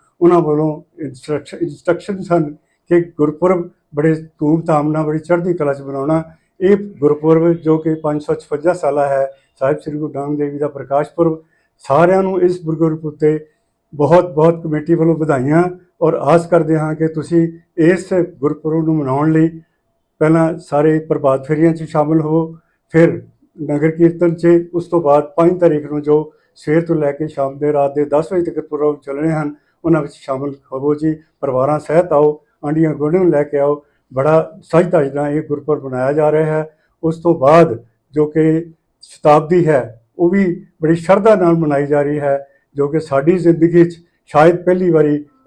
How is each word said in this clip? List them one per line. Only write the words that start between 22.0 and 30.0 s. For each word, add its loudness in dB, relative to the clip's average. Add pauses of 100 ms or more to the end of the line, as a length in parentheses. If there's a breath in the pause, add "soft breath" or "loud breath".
ਹੋਵੋ, -4 (320 loud breath)
ਫਿਰ 2 (340)
ਨਗਰ -2
ਕੀਰਤਨ 2
'ਚ, -2 (260)
ਉਸ -6
ਤੋਂ -2
ਬਾਅਦ 4
ਪੰਜ 0
ਤਾਰੀਖ 2
ਨੂੰ -6
ਜੋ 0 (220 soft breath)
ਸਵੇਰ -2
ਤੋਂ -2
ਲੈ -2
ਕੇ -6
ਸ਼ਾਮ -6
ਦੇ, -2
ਰਾਤ 0
ਦੇ 0
ਦਸ -2
ਵਜੇ -2
ਤੱਕ -8
ਪ੍ਰੋਗਰਾਮ -2
ਚੱਲਣੇ -6
ਹਨ, -6 (300 soft breath)
ਉਹਨਾਂ 2